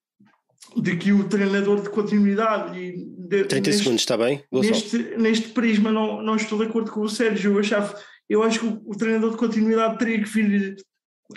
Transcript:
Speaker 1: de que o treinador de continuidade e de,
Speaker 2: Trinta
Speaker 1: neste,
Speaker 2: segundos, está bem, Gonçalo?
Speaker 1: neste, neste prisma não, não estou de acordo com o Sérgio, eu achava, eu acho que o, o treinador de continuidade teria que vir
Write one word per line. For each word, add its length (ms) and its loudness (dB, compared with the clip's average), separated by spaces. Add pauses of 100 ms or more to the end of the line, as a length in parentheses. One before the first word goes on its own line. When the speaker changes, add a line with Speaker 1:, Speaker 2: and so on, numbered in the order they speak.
(760)
Speaker 1:
de 200 0
que 160 0
o 160 4
treinador 540 2
de 80 -8
continuidade 880 0
e 260 -10
de, 380 -2
Speaker 2:
Trinta 260 0
Speaker 1:
neste, 140 2
Speaker 2:
segundos, 180 2
está 160 0
bem, 340 0
Gonçalo? 220 2
Speaker 1:
neste, 240 -2 (200)
neste 320 0
prisma 420 2
não, 320 -2
não 120 0
estou 220 -2
de 80 0
acordo 260 -2
com 100 -6
o 80 -2
Sérgio, 420 0
eu 80 2
achava, 420 -2 (260)
eu 140 2
acho 180 2
que 60 -4
o, 200 -4
o 120 -10
treinador 340 0
de 60 -8
continuidade 600 2
teria 240 0
que 60 -8
vir 460 0 (600)